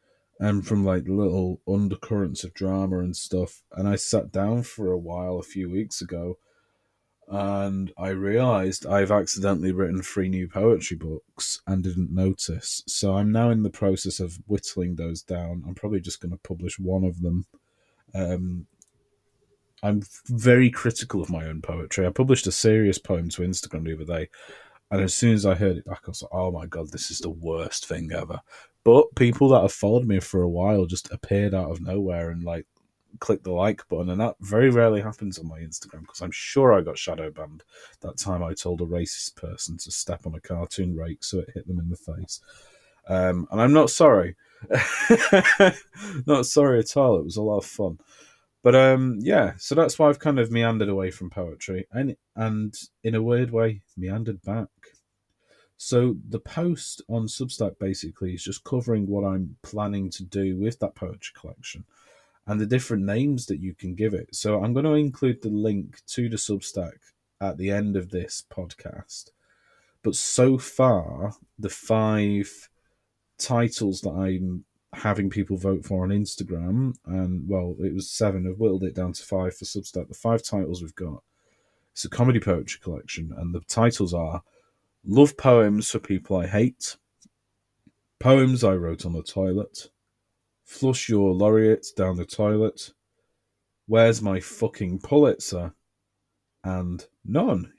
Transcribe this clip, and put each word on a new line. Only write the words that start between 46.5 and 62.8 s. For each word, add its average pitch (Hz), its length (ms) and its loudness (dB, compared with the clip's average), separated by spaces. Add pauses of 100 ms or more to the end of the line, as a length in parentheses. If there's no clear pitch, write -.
at - 160 -2
all. 127 200 6
It 78 80 0
was 90 120 -8
a 107 60 -2
lot 107 160 0
of 98 60 -4
fun. 90 360 -6 (640)
But, 123 120 8
um, 131 460 6
yeah, 135 360 2
so - 180 -6
that's 156 240 2
why 151 100 6
I've 147 100 4
kind 143 200 0
of 117 120 2
meandered 113 380 0
away 95 220 -2
from 90 200 -12
poetry 92 640 -8
and, 131 240 -4 (180)
and 107 420 -4 (280)
in 113 100 -2
a 110 80 0
weird 120 280 0
way, 113 320 0 (140)
meandered 101 460 -6
back. 107 260 -6 (1080)
So 123 400 2 (120)
the 110 120 -6
post - 680 -6
on 113 200 -4
Substack 117 500 -6
basically 92 560 -6
is 85 80 -12
just - 220 -12
covering 117 420 -2
what 101 180 -2
I'm 95 380 -4
planning 101 480 -6
to 92 140 -12
do 95 340 -4
with 110 220 -4
that 101 160 -4
poetry - 420 -12
collection - 460 -16 (640)
and 104 120 -2
the 107 60 -2
different 117 380 0